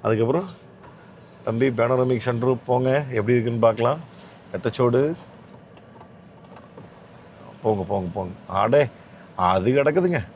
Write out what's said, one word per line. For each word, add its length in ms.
அதுக்கப்புறம் 460
தம்பி 240
பேனோரமிக் 560
சன்ரூஃப் 420
போங்க, 440
எப்படி 220
இருக்குன்னு 260
பார்க்கலாம். 400
எத்தச்சோடு. 600
போங்க, 200
போங்க, 320
போங்க. 160
அடே, 400
அது 360
கிடக்குதுங்க. 640